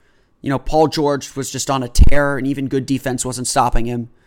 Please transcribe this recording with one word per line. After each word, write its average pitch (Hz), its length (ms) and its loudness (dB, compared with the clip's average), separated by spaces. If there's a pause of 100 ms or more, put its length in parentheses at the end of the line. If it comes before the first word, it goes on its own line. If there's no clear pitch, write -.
(400)
You 135 100 -8
know, 135 80 -2
Paul 156 300 0
George 143 480 -6
was 135 140 -10
just 135 200 -8
on 135 120 -2
a 120 60 -10
tear, 143 500 6
and 131 80 -6
even 139 200 -6
good 131 200 -4
defense 131 380 -6
wasn't 127 220 -8
stopping 120 400 0
him. 120 220 -8 (180)